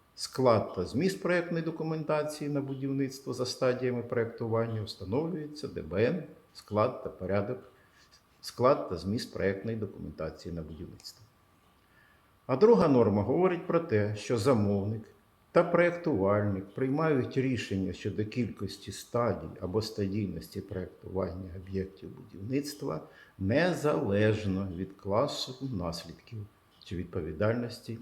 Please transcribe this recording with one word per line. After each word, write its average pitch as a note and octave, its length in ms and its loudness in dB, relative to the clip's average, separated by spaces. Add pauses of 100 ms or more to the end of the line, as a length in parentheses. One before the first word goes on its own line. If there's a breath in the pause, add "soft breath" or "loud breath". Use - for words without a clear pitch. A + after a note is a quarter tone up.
(220)
Склад A#2+ 540 4
та F2+ 100 -2
зміст E3 360 0
проєктної E3+ 420 0
документації D#3 840 -2
на C#3+ 120 0
будівництво C3+ 720 -4
за B2 120 -2
стадіями B2 580 0
проєктування A2+ 800 -2
встановлюється D3+ 840 -4
Д - 140 -8
Б E2+ 240 2
Н, E3 180 0 (300)
склад - 500 0
та - 60 -6
порядок, G2+ 640 -2 (720 soft breath)
склад C3+ 480 2
та F2+ 80 -4
зміст G2 360 -4
проєктної G2 440 -2
документації E2 800 -8
на E2 60 -6
будівництво. D#2+ 640 -14 (1200 soft breath)
А C3 80 2
друга G3 320 8
норма G#2+ 360 6
говорить F3 440 2
про E3+ 120 2
те, G#2+ 360 2
що B2 220 -2
замовник G#2 680 2 (480)
та F3 120 6
проєктувальник G#2 1080 2
приймають C3+ 640 0
рішення G#2+ 560 0
щодо G2+ 320 -4
кількості G#2 640 -6
стадій F2 680 -2
або F#2 200 0
стадійності F#2+ 800 -4
проєктування F#2 920 -6
об'єктів F#2+ 600 -6
будівництва C#3 880 -6 (360 loud breath)
незалежно G#2+ 1400 2
від F#2 180 -6
класу C3 800 -2
наслідків F2 720 -8 (380)
чи - 120 -10
відповідальності G#2+ 1080 -2